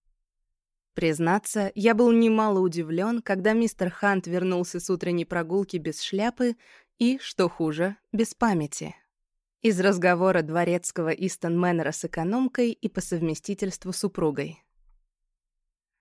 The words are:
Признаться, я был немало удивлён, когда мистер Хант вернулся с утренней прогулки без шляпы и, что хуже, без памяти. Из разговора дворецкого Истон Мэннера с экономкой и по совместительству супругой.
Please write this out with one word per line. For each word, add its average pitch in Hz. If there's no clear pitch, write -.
Признаться, 170
я 214
был 233
немало 220
удивлён, 175
когда 202
мистер 226
Хант 196
вернулся 180
с -
утренней 175
прогулки 175
без 156
шляпы 233
и, 247
что -
хуже, 165
без 220
памяти. 160
Из 202
разговора 180
дворецкого 170
Истон 170
Мэннера 170
с -
экономкой 233
и -
по 185
совместительству 180
супругой. 156